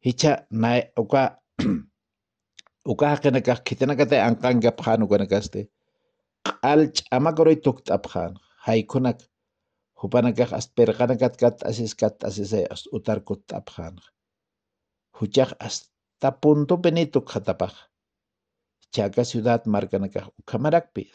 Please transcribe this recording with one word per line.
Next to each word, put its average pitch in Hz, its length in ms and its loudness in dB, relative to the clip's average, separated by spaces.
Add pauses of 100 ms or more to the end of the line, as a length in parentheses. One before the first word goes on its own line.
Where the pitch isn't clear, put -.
Icha 127 460 0
na 113 320 0 (160)
uka, 127 420 0 (180)
<clears throat> - 1300 -8
uka 147 140 2 (100)
hakena 131 240 2
ka 120 140 2 (100)
kitana 139 320 -2
ka 143 80 4
te 117 160 2
angkang 120 400 2
ka 113 160 2
phan 113 260 0
uka 101 160 2
na 101 80 0
kaste. 101 440 -4 (920)
Al 151 300 4
chama 143 400 -2
kuroy 160 240 4
tok 143 280 -2
tap 175 280 -2
phan. 87 240 -6 (280)
Hay 113 200 0
kunak 127 340 -2 (840)
hupana 120 360 0
ka 120 160 2
as - 160 -8
perkana 120 480 2
kat 120 200 0
kat 117 280 2
asis 113 320 -6
kat - 280 -2
asis 101 280 -6
ay 98 160 0
as - 140 -14 (100)
utar 107 320 -4
kot - 220 -8
tap - 240 -12
phan. 85 260 -14 (1160)
Huchaj 110 460 0
hasta - 720 -6
Punto 147 440 2
Benito 165 460 0
qhatapaj. - 520 -6 (1200)
Chaka 104 300 0
ciudad 117 420 0
markanakaj 98 600 -2 (120)
uqhamarakpi. 151 680 -2 (100)